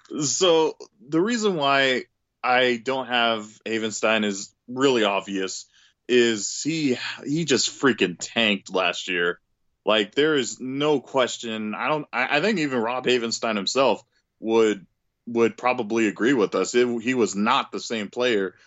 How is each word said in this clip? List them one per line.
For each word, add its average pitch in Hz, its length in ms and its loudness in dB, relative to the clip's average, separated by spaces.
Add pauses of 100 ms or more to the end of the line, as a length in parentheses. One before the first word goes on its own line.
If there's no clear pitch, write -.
(220)
So 160 540 2 (320)
the 160 140 0
reason 214 340 0
why 135 480 2 (400)
I 123 400 2
don't 127 240 -2
have 117 380 0 (200)
Havenstein 110 600 0
is 98 280 -6 (140)
really 127 380 2
obvious. 98 640 -4 (440)
Is 117 520 2
he, 147 340 -2 (260)
he 156 220 -2
just - 340 0
freaking 98 400 0
tanked 104 540 -2
last 90 340 -2
year. 87 320 -2 (460)
Like, 107 300 2
there 151 200 4
is 117 240 -4
no 139 400 -2
question. 113 760 -4
I 107 120 -4
don't, 151 240 -4
I, 127 260 -2
I 151 40 0
think 208 180 0
even 135 200 -2
Rob 123 260 -4
Havenstein 117 500 0
himself 117 480 0 (360)
would, 107 480 2 (400)
would 117 280 2
probably 117 520 0
agree 101 260 2
with 101 220 2
us. 95 180 -2
It, 123 140 4 (160)
he 127 100 -2
was 104 220 0
not 117 360 0
the - 80 -8
same 107 300 -8
player 110 460 0 (120)